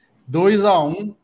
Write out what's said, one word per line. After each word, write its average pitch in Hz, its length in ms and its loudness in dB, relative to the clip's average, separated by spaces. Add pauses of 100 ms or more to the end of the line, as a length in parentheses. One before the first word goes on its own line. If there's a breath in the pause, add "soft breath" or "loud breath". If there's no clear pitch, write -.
(260)
dois 196 380 0
a 185 180 2
um, 196 420 -6